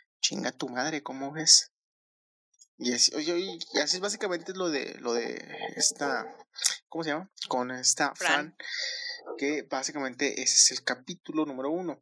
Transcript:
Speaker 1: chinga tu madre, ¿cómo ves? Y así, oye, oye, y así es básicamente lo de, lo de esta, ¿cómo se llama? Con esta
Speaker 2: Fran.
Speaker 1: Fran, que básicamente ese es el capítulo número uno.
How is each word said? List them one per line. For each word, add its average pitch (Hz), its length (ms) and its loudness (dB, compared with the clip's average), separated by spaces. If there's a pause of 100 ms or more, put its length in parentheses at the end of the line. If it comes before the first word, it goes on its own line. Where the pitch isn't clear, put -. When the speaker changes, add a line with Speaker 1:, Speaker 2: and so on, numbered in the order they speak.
(220)
Speaker 1:
chinga - 300 0
tu - 160 -4
madre, 139 360 -2
¿cómo 135 280 -8
ves? 156 400 6 (1080)
Y 123 140 0
así, - 220 6
oye, 156 180 -2
oye, 175 260 -2 (140)
y - 60 2
así 147 180 0
es 185 40 -10
básicamente 190 520 -2
lo 180 160 0
de, 143 300 -2
lo 120 140 -2
de 117 240 -2 (400)
esta, 135 500 0 (600)
¿cómo 165 140 -6
se 156 80 0
llama? 170 200 -4 (160)
Con 127 240 0
esta 131 440 0
Speaker 2:
Fran. 156 400 0
Speaker 1:
Fran, - 20 -20 (800)
que 143 260 0
básicamente 131 800 -2
ese 127 140 2
es - 160 8
el 127 120 -6
capítulo 156 600 -2
número 135 240 -4
uno. 170 320 -4